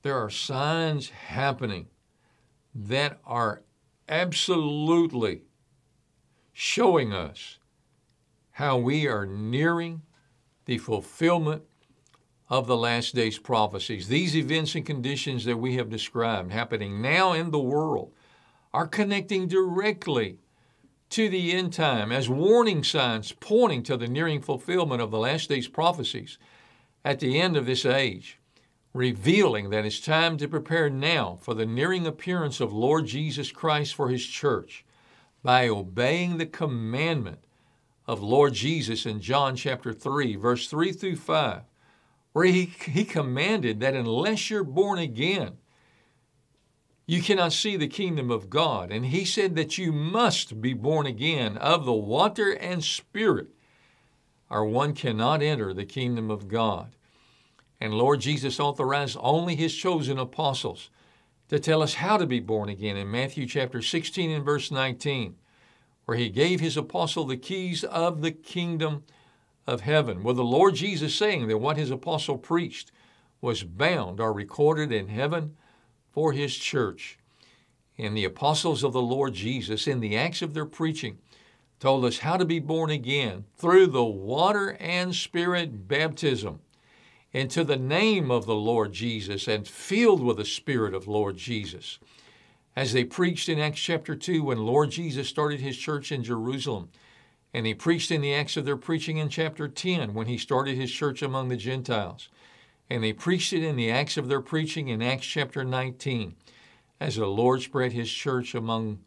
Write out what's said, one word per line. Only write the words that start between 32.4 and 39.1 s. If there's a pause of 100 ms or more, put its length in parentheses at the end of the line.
of
Lord
Jesus
Christ
for
his
church (580)
by
obeying
the
commandment (600)
of
Lord
Jesus
in